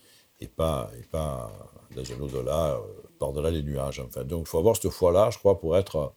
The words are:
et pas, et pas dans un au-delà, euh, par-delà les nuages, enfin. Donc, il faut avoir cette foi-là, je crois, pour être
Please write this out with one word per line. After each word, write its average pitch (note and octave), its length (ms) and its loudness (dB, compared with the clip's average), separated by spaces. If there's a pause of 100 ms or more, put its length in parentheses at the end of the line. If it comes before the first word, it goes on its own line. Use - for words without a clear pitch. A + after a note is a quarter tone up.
(400)
et - 80 -12
pas, D#2 500 -2
et A#1+ 60 -14
pas C#2 460 -4 (460)
dans B1+ 160 -8
un A#1+ 80 -10
au-delà, C#2 540 0
euh, A#1 60 -4 (380)
par-delà D2 320 -2
les D#2+ 120 0
nuages, C#2 380 -4
enfin. B1+ 240 -8
Donc, E2 180 -4
il D#2 60 -10
faut - 100 -2
avoir G2+ 180 6
cette F2+ 140 -2
foi-là, F2+ 400 6
je - 80 -6
crois, G2 200 4
pour E2 200 2
être D2+ 380 0